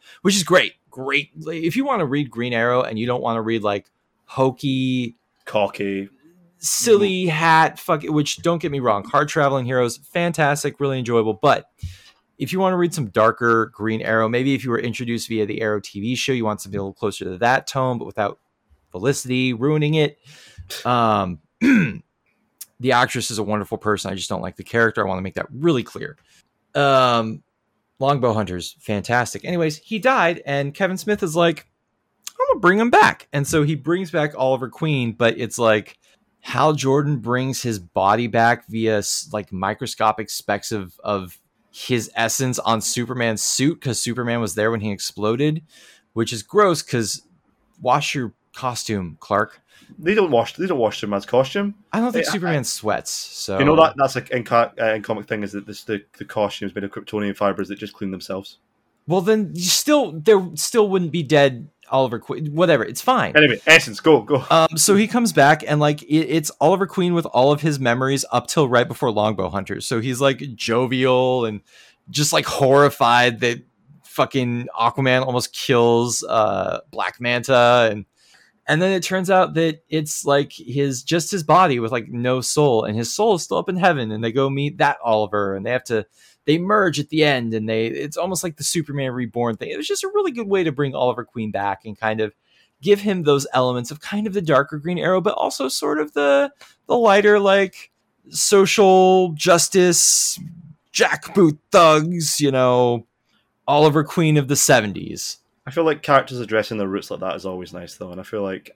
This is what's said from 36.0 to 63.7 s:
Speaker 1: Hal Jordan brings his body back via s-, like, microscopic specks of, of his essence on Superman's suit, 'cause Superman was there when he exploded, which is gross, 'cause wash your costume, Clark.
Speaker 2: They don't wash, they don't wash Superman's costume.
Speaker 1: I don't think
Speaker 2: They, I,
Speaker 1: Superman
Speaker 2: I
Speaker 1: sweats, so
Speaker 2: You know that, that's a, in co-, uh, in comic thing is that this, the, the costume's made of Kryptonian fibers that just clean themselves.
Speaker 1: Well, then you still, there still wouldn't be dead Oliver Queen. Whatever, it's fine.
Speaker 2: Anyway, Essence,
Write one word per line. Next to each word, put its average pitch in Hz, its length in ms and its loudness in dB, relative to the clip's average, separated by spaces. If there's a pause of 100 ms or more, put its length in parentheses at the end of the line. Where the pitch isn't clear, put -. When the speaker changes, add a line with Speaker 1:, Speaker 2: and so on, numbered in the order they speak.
Speaker 1:
Hal 143 320 0
Jordan 143 460 0
brings 123 420 -4
his 113 180 -4
body 98 480 0
back 117 400 2
via 110 320 -2
s-, - 320 -6
like, 107 220 -8
microscopic 107 800 -4
specks - 420 -6
of, 95 320 -10
of 95 340 -6 (320)
his - 460 -6
essence 120 420 -2
on 110 220 0
Superman's 117 600 -4
suit, 147 400 -2
'cause 120 180 -4
Superman 120 400 -4
was 104 140 -4
there 110 160 0
when 113 100 -4
he 104 100 -4
exploded, 120 720 -2 (520)
which 113 180 -2
is 113 100 -10
gross, 190 380 2
'cause - 420 -4 (600)
wash 139 320 0
your 120 180 -6 (220)
costume, 104 640 -6
Clark. - 400 -2 (380)
Speaker 2:
They 175 160 -2
don't 190 160 2
wash, 117 240 2
they 185 120 -6
don't 165 120 -2
wash 107 200 0
Superman's 101 280 -6
costume. 202 480 0 (180)
Speaker 1:
I 220 80 -2
don't 233 120 -2
think 247 120 -2
Speaker 2:
They, - 60 -4
I, - 20 -4
Speaker 1:
Superman 170 280 -2
Speaker 2:
I - 20 -6
Speaker 1:
sweats, - 480 -4
so - 480 -8
Speaker 2:
You 135 80 2
know 156 100 4
that, 160 220 4
that's 135 180 0
a, 123 80 -6 (100)
in 120 100 -4
co-, 117 260 2 (100)
uh, 110 140 0
in 107 80 -6
comic 107 260 -8
thing 107 140 -6
is 98 100 -8
that 101 140 -10
this, 104 180 -16
the, 104 180 -6 (140)
the - 80 -14
costume's 101 500 -4
made 101 100 -8
of 98 60 -8
Kryptonian 104 460 -6
fibers 98 320 -2
that 101 100 -12
just 101 140 -14
clean 98 200 -8
themselves. 95 460 -12 (480)
Speaker 1:
Well, 180 140 0
then 208 340 0
you 175 80 -8
still, 226 500 2
there 180 420 4
still 208 340 0
wouldn't 185 220 0
be 170 140 -2
dead 135 440 2 (220)
Oliver 123 300 0
Queen. 147 340 -8
Whatever, 156 300 4
it's 117 160 -10
fine. 208 360 2
Speaker 2:
Anyway, 147 300 4
Essence, 156 320 6